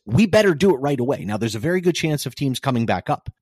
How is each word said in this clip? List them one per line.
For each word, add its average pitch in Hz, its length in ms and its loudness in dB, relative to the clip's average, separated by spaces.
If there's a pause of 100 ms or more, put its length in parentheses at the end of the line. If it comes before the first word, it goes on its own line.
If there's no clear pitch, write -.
we 165 220 4
better 202 280 4
do 175 200 4
it 127 40 -2
right 139 220 -2
away. 123 240 -2
Now, 104 140 -4
there's 110 160 -4
a 113 40 -8
very 170 220 -2
good 175 140 2
chance 156 320 -2
of 123 80 -10
teams 135 260 -4
coming 123 240 0
back 98 240 -2
up. - 340 -6